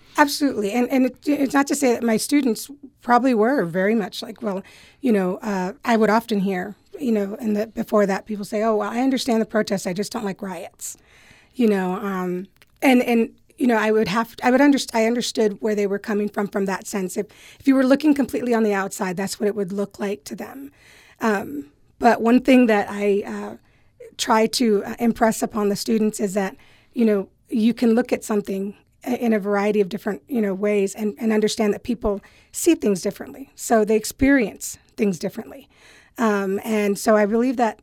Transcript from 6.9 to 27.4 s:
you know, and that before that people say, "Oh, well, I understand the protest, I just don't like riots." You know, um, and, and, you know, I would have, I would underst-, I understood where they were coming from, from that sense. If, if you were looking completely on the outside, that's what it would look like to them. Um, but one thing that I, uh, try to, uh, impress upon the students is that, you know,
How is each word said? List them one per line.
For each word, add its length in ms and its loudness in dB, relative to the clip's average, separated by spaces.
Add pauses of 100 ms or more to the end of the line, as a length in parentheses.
you 120 -2
know, 280 0
and 160 -2
that 180 -4
before 320 2
that 220 -2
people 180 -8
say, 160 -4
"Oh, 140 2
well, 160 -2
I 80 -4
understand 420 0
the 60 -2
protest, 400 -2
I 60 -2
just 180 -6
don't 120 -6
like 200 -6
riots." 540 -12 (580)
You 120 2
know, 260 0
um, 520 -6 (380)
and, 180 6
and, 320 0 (240)
you 80 0
know, 120 4
I 140 0
would 160 2
have, 360 -2
I 80 2
would 100 4
underst-, 320 4
I 140 2
understood 540 0
where 120 -2
they 140 0
were 120 -2
coming 300 -2
from, 180 -4
from 180 -2
that 200 -4
sense. 320 -6
If, 80 -2 (340)
if 80 -18
you 60 6
were 120 4
looking 280 4
completely 400 -2
on 100 4
the 100 2
outside, 440 -4
that's 220 -4
what 80 0
it 80 -2
would 160 -4
look 280 -6
like 260 -6
to 100 -12
them. 360 -14 (500)
Um, 500 -4 (260)
but 240 4
one 200 4
thing 260 6
that 220 2
I, 360 0
uh, 320 -12 (600)
try 280 2
to, 400 2
uh, 140 -10
impress 420 2
upon 280 -2
the 60 0
students 440 0
is 160 -2
that, 200 -2 (380)
you 100 0
know, 260 2 (200)